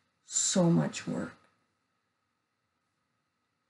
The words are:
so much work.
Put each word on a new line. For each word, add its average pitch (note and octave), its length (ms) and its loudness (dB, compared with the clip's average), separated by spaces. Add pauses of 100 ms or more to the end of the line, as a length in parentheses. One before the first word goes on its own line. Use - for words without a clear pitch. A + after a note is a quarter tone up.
(240)
so - 460 2
much E3 360 0
work. - 280 -6 (2250)